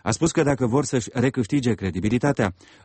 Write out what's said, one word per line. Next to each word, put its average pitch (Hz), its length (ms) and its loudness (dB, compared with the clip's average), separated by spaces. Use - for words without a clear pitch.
a - 80 -2
spus 131 200 0
că 165 120 2
dacă 139 240 2
vor 131 180 2
să-și - 280 -2
recâștige 123 640 0
credibilitatea, 101 800 0